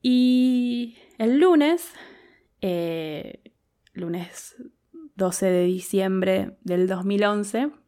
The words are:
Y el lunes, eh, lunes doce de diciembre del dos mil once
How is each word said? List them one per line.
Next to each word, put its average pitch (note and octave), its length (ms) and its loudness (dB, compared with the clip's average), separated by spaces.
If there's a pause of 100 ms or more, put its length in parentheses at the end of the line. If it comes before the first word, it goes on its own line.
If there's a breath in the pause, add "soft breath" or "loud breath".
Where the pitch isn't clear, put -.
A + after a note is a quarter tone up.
Y B3 920 2 (220 soft breath)
el A#3 200 2
lunes, E4 540 4 (680 loud breath)
eh, E3 800 -6 (500)
lunes F3 640 -10 (580)
doce F#3+ 320 -2
de F3+ 180 2
diciembre F#3+ 1000 -2
del F3+ 240 0
dos F#3 180 -4
mil G3+ 200 0
once G#3 460 -2 (180)